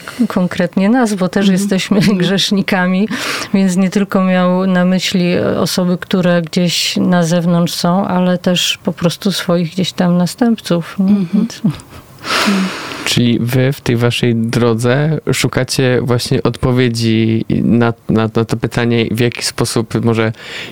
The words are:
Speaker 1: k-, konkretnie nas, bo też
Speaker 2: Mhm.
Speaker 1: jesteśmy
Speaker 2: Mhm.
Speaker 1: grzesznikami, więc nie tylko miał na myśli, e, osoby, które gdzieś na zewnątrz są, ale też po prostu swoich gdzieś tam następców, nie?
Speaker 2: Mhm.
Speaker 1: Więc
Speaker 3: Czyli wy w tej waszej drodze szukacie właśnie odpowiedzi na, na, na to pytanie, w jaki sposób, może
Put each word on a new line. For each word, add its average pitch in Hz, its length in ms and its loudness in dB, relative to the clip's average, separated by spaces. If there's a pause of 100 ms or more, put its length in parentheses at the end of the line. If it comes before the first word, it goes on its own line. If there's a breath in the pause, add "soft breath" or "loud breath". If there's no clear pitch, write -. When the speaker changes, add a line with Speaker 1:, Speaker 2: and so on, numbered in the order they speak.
Speaker 1:
k-, - 220 -4
konkretnie 190 640 0
nas, 233 240 2
bo 180 160 -2
też 202 200 0
Speaker 2:
Mhm. 190 100 2
Speaker 1:
jesteśmy 196 380 0
Speaker 2:
Mhm. 190 200 4
Speaker 1:
grzesznikami, 185 920 0 (460 loud breath)
więc 190 220 2
nie 190 140 2
tylko 196 340 0
miał 185 440 2
na 180 180 2
myśli, 180 480 0
e, 196 260 0
osoby, 180 380 0
które 175 440 0
gdzieś - 560 -2
na 180 260 2
zewnątrz 170 500 0
są, 180 340 0
ale 180 300 0
też - 460 -2
po 180 100 -4
prostu 175 380 -2
swoich 175 400 -2
gdzieś 180 200 -4
tam 175 260 0
następców, 180 840 -2
nie? 190 60 2
Speaker 2:
Mhm. 196 280 2
Speaker 1:
Więc 220 280 -2 (1400 loud breath)
Speaker 3:
Czyli 120 340 2
wy 127 340 0
w - 80 -10
tej 123 140 0
waszej 120 400 0
drodze 120 840 0 (140)
szukacie 127 680 0
właśnie 123 420 0
odpowiedzi 113 1080 0
na, 117 440 2 (160)
na, 110 120 2 (140)
na 117 100 2
to 120 120 -2
pytanie, 117 540 0
w 107 80 -4
jaki 120 240 -2
sposób, 113 640 -2
może 110 280 2 (380 loud breath)